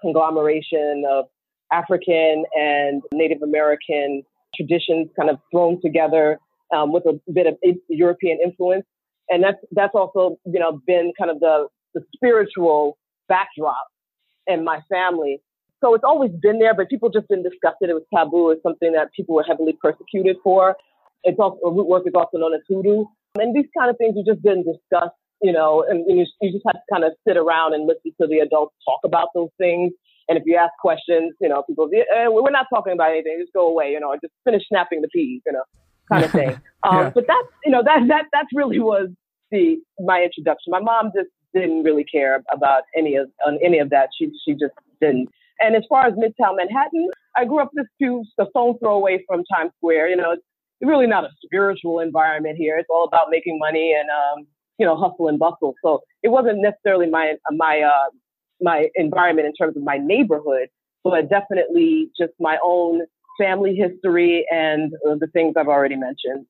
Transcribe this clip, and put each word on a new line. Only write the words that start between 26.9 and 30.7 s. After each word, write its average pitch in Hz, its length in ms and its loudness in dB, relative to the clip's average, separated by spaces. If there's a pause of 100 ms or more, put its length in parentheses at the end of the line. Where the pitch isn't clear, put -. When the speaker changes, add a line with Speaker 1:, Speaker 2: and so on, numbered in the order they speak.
Speaker 1:
kind 175 120 0
of 160 100 0 (140)
sit 180 100 2
around 160 360 0
and 151 140 -2
listen 160 240 -2 (100)
to 165 60 2
the 156 120 0
adults 151 360 0 (100)
talk 131 200 -2
about 170 280 0
those 170 240 -4
things. 175 360 0 (340)
And 170 100 0
if - 80 -2
you 165 100 2
ask 196 240 2